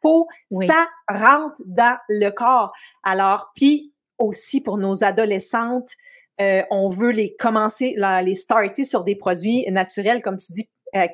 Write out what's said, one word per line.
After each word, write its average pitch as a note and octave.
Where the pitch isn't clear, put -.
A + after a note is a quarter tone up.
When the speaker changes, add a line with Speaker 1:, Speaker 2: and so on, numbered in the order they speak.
Speaker 1:
peau, E4
Speaker 2:
Oui. F#3+
Speaker 1:
ça E4
rentre C4+
dans A#3
le G#3
corps. A#3
Alors, G3
puis D4
aussi A3
pour G#3
nos G3
adolescentes, A3+
euh, G3
on G3
veut G3+
les G#3+
commencer, A3
la, F#3+
les F#3
starter G#3+
sur G#3+
des G3+
produits G3+
naturels, G3
comme F#3+
tu -
dis, G#3
euh, F#3